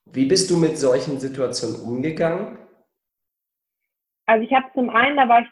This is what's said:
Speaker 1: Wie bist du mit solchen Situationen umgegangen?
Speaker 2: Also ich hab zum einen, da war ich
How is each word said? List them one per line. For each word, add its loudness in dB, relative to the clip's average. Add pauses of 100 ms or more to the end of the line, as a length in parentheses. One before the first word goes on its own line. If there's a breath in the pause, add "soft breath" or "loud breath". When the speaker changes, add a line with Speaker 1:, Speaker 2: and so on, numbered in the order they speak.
Speaker 1:
Wie -2
bist 2
du 2
mit 2
solchen 0
Situationen -6
umgegangen? -4 (1700)
Speaker 2:
Also 4
ich -4
hab 0
zum -2
einen, 0
da 4
war 6
ich -6